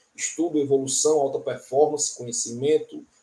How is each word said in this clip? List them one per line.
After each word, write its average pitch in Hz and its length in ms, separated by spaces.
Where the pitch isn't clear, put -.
estudo, 160 420
evolução, 139 640
alta 139 180
performance, 143 800
conhecimento, 123 880